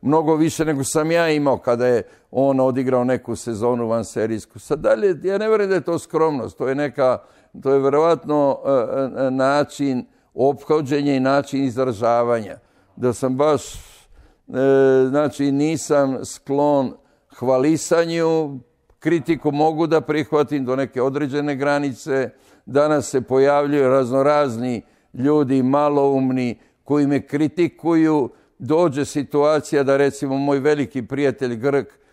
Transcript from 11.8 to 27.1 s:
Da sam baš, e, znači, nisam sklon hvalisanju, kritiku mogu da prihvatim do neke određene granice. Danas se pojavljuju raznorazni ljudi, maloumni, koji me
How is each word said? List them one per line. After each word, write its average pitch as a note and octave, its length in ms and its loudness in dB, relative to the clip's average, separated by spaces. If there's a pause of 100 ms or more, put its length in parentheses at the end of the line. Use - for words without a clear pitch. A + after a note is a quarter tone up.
Da A#2+ 180 -2
sam C3 240 -4
baš, D3 380 0
e, - 40 -16 (1300)
znači, C#3+ 420 -2
nisam C#3 760 -2
sklon C#3 680 -2 (460)
hvalisanju, D#3+ 1200 0 (400)
kritiku D#3+ 520 -2
mogu D#3 360 0
da D#3 140 2
prihvatim D3 640 -2
do B2+ 100 -2
neke C3 260 -4
određene C#3+ 540 -2
granice. C#3 720 -2 (360)
Danas C#3+ 440 0
se C3 120 0
pojavljuju C#3+ 680 2
raznorazni C3 920 0 (320)
ljudi, C3+ 500 2
maloumni, C3+ 960 0 (240)
koji C#3+ 240 0
me C#3+ 200 -2